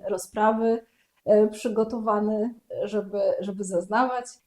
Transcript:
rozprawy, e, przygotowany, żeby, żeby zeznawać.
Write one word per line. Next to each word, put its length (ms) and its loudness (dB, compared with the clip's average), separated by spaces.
rozprawy, 760 0
e, 240 6
przygotowany, 1080 -2
żeby, 380 -4
żeby 240 -4
zeznawać. 600 0